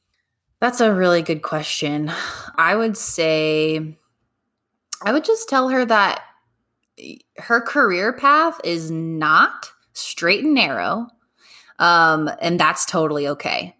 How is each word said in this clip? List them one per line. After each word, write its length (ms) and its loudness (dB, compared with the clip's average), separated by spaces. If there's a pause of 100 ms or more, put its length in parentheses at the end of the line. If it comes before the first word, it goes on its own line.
(600)
That's 220 0
a 120 4
really 280 2
good 200 -4
question. 720 -4 (440)
I 200 2
would 220 -2
say, 960 0 (1120)
I 80 2
would 100 2
just 240 -2
tell 220 0
her 160 2
that 380 2 (1120)
her 240 0
career 500 0
path 540 2
is 260 -4
not 800 2 (220)
straight 500 -2
and 100 2
narrow, 540 0 (720)
um, 500 4 (120)
and 180 0
that's 260 2
totally 440 -2
okay. 500 -6